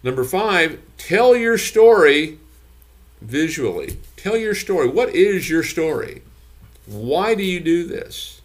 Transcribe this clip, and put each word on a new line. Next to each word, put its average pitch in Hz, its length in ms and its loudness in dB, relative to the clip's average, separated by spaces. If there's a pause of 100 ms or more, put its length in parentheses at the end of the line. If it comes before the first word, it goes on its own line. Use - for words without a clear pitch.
Number 127 220 -2
five, 185 560 -2 (160)
tell 240 380 2
your 233 240 0
story 160 800 4 (800)
visually. 117 800 -6 (180)
Tell 208 200 -4
your 214 180 -2
story. 175 320 -2
What 214 280 -2
is 190 360 2
your 160 120 0
story? - 600 -6 (640)
Why 139 480 -2
do 208 80 -2
you 185 160 -2
do 170 260 0
this? - 600 -12